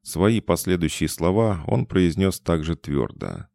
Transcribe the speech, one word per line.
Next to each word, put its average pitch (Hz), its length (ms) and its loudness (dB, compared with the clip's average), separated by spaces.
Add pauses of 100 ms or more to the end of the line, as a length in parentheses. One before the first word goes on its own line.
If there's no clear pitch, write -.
Свои 101 400 0
последующие 85 640 0
слова 92 600 0
он - 180 0
произнес 92 540 2
также 80 360 0
твердо. 55 800 -6